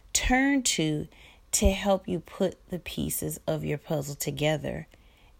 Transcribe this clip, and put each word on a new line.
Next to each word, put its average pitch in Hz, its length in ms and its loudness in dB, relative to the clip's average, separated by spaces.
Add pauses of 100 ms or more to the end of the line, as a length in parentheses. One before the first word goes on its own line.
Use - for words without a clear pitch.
(140)
turn 262 500 4
to 156 440 0 (440)
to 196 200 4
help 190 360 0
you 180 120 -2
put - 380 -2 (120)
the 175 100 -6
pieces 156 640 -6
of 156 180 -2
your 151 140 -2
puzzle 143 380 -4
together 143 720 -2 (520)